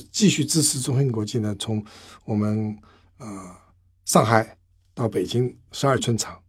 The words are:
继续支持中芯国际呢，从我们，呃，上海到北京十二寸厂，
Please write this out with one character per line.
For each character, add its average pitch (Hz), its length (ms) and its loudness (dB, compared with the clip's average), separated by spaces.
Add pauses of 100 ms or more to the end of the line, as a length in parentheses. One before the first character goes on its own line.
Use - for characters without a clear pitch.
(120)
继 208 180 4
续 143 160 2
支 156 160 0
持 - 180 0
中 127 200 0
芯 139 120 2
国 110 140 -2
际 113 140 -4
呢， 104 180 -2
从 107 260 -4 (420)
我 110 100 -2
们， 107 420 0 (400)
呃， - 100 -16 (800)
上 156 180 4
海 113 320 2 (380)
到 120 160 -2
北 101 160 -2
京 123 280 -2 (180)
十 - 160 -2
二 131 100 4
寸 117 180 -2
厂， - 340 -8